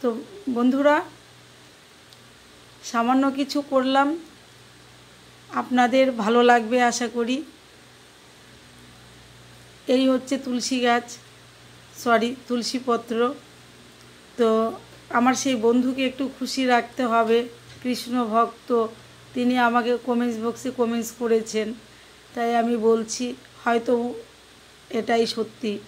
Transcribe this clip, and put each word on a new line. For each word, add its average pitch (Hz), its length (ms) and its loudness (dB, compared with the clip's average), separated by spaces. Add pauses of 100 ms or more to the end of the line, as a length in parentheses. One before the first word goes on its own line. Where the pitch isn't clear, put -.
তো 262 60 -2 (480)
বন্ধুরা, 269 420 4 (1900)
সামান্য 262 480 2
কিছু 277 300 -4 (100)
করলাম, 269 360 2 (1400)
আপনাদের 247 640 2 (120)
ভালো 233 200 4
লাগবে 240 400 4
আশা 240 320 0
করি। 240 220 -2 (2500)
এই 262 240 4
হচ্ছে 254 260 -2
তুলসী 254 420 -4
গাছ, 240 400 0 (840)
সরি 233 320 2 (120)
তুলসী 240 380 -4
পত্র। 233 480 -2 (1040)
তো 226 120 2 (680)
আমার 247 180 4
সেই 269 200 0 (100)
বন্ধুকে 254 440 2
একটু 269 280 -6
খুশি 262 280 -4
রাখতে 240 400 0
হবে, 233 420 2 (320)
কৃষ্ণ 247 460 -4
ভক্ত, 226 640 0 (460)
তিনি 247 260 0
আমাকে 240 380 2 (100)
কমেন্টস 240 340 0
বক্সে 233 280 -6 (100)
কমেন্টস 233 320 -2 (100)
করেছেন, 220 520 -2 (600)
তাই 233 280 -2
আমি 233 140 0 (140)
বলছি, 226 460 -2 (280)
হয়তো 240 520 0 (760)
এটাই 233 360 0
সত্যি। 220 600 -6